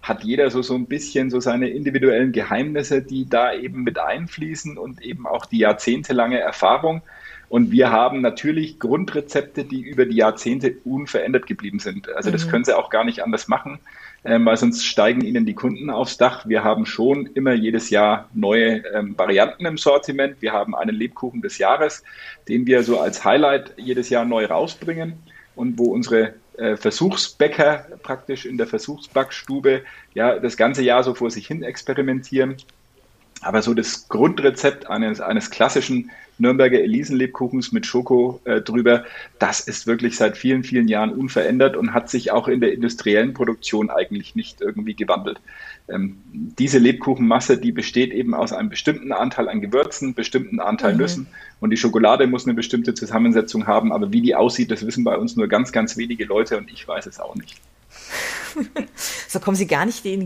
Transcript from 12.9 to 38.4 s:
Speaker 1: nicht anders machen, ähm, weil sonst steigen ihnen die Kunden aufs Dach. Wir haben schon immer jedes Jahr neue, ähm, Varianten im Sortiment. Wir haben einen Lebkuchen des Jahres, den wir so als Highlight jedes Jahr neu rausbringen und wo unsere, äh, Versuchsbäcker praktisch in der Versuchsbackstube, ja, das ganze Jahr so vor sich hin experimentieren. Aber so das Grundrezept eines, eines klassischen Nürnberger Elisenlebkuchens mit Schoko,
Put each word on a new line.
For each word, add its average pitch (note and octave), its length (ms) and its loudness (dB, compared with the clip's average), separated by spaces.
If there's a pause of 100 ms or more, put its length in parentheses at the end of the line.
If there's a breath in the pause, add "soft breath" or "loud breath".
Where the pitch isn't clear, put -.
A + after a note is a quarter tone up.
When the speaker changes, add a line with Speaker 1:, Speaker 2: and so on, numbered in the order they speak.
Speaker 1:
nicht A#2 180 -4
anders - 280 -4
machen, C#3 300 -4 (440 loud breath)
ähm, A#2 220 2
weil A2+ 100 6
sonst A#2 300 0
steigen A#2+ 400 2
ihnen A2+ 200 0
die G#2 100 -4
Kunden B2+ 340 -4
aufs A#2+ 260 -4
Dach. B2 320 2
Wir G#2+ 160 2
haben A2 220 2
schon C3 400 0 (100)
immer C3 160 2
jedes A2 380 0
Jahr G#2 440 4
neue, A2 440 2 (160)
ähm, G#2 240 -4
Varianten G2 480 2
im D#3+ 120 -4
Sortiment. C#3 640 2
Wir A2 120 -4
haben G#2+ 200 -2
einen G#2+ 220 -4
Lebkuchen A#2 460 -6
des G2+ 160 -8
Jahres, D3 460 0 (440 loud breath)
den A#2+ 180 0
wir B2 180 6
so A#2 180 2
als F#2 240 -2
Highlight C#3 500 4
jedes B2 340 -4
Jahr A#2+ 140 2
neu A2+ 220 0
rausbringen E3 680 -4 (400 soft breath)
und B2 240 -4
wo A#2+ 140 2
unsere, A2 420 2 (240)
äh, A2 180 -2
Versuchsbäcker D3 1120 0 (160)
praktisch C3 440 -8
in B2+ 120 -8
der A2+ 80 0
Versuchsbackstube, C3+ 1160 -2 (320 loud breath)
ja, A#2 240 4
das A#2+ 180 -4
ganze C3 260 2
Jahr B2 200 6
so B2+ 100 0
vor A#2+ 180 -2
sich A2 160 -10
hin D#3 160 -8
experimentieren. C3 960 -2 (840)
Aber G#2+ 200 0
so A#2 140 0
das - 340 -4
Grundrezept C3+ 800 2
eines, A2 320 -4
eines G#2 300 -4
klassischen B2+ 580 0 (300 loud breath)
Nürnberger B2 400 6
Elisenlebkuchens B2+ 920 -2
mit A2 140 -2
Schoko, B2 600 2